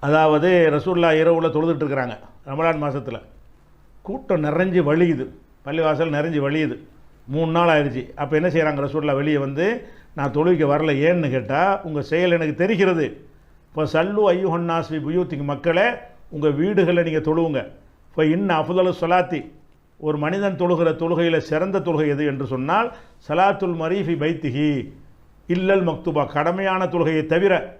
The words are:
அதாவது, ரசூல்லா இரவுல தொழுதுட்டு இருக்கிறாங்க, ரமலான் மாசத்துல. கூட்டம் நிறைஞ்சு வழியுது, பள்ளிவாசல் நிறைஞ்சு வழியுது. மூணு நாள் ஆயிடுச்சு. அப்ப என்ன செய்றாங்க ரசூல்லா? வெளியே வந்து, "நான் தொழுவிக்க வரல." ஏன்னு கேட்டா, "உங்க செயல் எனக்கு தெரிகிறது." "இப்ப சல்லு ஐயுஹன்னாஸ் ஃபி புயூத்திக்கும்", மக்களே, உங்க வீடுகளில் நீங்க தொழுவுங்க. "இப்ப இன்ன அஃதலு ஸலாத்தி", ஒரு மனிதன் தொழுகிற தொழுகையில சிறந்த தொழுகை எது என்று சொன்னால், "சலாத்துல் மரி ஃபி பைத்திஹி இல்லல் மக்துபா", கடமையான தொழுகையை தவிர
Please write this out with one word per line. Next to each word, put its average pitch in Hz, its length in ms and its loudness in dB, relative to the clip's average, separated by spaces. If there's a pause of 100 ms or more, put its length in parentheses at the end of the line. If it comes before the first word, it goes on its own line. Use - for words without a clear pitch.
அதாவது, 156 720 4
ரசூல்லா 170 280 0
இரவுல 165 520 4
தொழுதுட்டு 156 340 0
இருக்கிறாங்க, 127 320 -4 (300)
ரமலான் 156 360 -2
மாசத்துல. 135 400 -6 (800)
கூட்டம் 185 420 -2
நிறைஞ்சு 175 380 2
வழியுது, 156 440 2 (380)
பள்ளிவாசல் 156 500 0
நிறைஞ்சு 151 260 -2
வழியுது. 143 380 -2 (480)
மூணு 160 240 -2
நாள் 170 180 2
ஆயிடுச்சு. 143 460 0
அப்ப 143 220 -2
என்ன 170 120 2
செய்றாங்க 156 280 2
ரசூல்லா? 143 380 -2
வெளியே 143 240 0
வந்து, 151 480 -2 (280)
"நான் 139 180 -4
தொழுவிக்க 156 340 2
வரல." 151 280 2
ஏன்னு 156 360 2
கேட்டா, 139 520 0
"உங்க 151 200 -6
செயல் 175 280 0
எனக்கு 160 240 0
தெரிகிறது." 175 720 0 (440)
"இப்ப 156 160 -4
சல்லு 185 520 2
ஐயுஹன்னாஸ் 170 540 -2
ஃபி 156 180 -4
புயூத்திக்கும்", 160 360 -2
மக்களே, 170 460 0 (380)
உங்க 151 220 0
வீடுகளில் 175 520 2
நீங்க 160 160 -2
தொழுவுங்க. 156 520 0 (400)
"இப்ப 160 140 0
இன்ன 170 360 2
அஃதலு 180 400 2
ஸலாத்தி", 175 520 0 (460)
ஒரு 151 200 -4
மனிதன் 185 380 -2
தொழுகிற 170 380 2
தொழுகையில 165 420 0
சிறந்த 165 440 -2
தொழுகை 156 280 0
எது 143 180 0
என்று 139 200 -4
சொன்னால், 156 460 -2 (360)
"சலாத்துல் 196 480 0
மரி 165 260 -2
ஃபி 170 120 -2
பைத்திஹி 147 800 -2 (540)
இல்லல் 185 400 0
மக்துபா", 151 400 -2
கடமையான 185 600 -2
தொழுகையை 160 380 0
தவிர 170 540 2